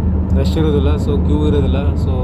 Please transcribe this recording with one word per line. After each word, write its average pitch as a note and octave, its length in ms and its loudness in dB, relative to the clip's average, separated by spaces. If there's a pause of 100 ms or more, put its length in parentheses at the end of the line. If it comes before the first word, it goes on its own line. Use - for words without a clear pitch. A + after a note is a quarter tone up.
(400)
ರಶ್ - 180 0
ಇರೋದಿಲ್ಲ, D3+ 380 0
so - 300 -2
ಕ್ಯೂ - 220 0
ಇರೋದಿಲ್ಲ, - 460 0
so - 180 -2 (120)